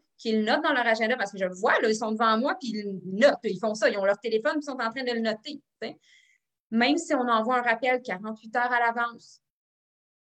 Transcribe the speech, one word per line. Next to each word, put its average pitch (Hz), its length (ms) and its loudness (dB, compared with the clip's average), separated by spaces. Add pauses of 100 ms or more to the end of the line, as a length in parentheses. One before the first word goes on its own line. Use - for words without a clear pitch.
(180)
qu'ils 220 260 2
notent 294 200 2
dans 311 100 2
leur 240 140 0
agenda, 226 300 2
parce 202 140 -4
que 196 60 -12
je 185 80 0
le 185 80 -4
vois, 202 280 2
là, 226 80 2
ils 220 60 2
sont 220 180 -4
devant 220 260 2
moi, 311 200 0
puis 247 100 -8
ils 202 300 -6 (140)
notent, 233 300 4
ils 202 160 -4
font 214 160 -2
ça, 254 160 2
ils 208 80 -4
ont 196 60 0
leur 202 140 2
téléphone, 220 340 0
puis 302 100 -2
ils 285 80 -8
sont 254 100 -6
en 226 80 -2
train 262 140 -6
de 240 100 -2
le 233 60 -2
noter, 226 420 -6 (180)
tu - 80 -8
sais. 277 80 -14 (720)
Même 247 280 4
si 330 160 -2
on 254 160 2
envoie 233 300 2
un - 20 0
rappel 240 400 0
quarante-huit 220 560 -10
heures 247 160 0
à 240 80 2
l'avance, 233 600 -4 (800)